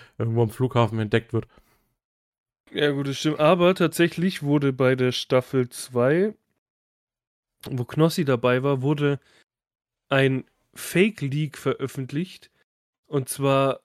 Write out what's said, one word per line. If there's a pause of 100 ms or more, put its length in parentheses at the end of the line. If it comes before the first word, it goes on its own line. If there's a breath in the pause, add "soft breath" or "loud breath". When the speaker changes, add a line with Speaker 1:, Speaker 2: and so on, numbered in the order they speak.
(180 loud breath)
Speaker 1:
irgendwo
am
Flughafen
entdeckt
wird. (1300 soft breath)
Speaker 2:
Ja
gut,
das
stimmt.
Aber
tatsächlich
wurde
bei
der
Staffel
zwei, (1400)
wo
Knossi
dabei
war,
wurde (880 soft breath)
ein (300)
Fake-Leak
veröffentlicht. (560)
Und
zwar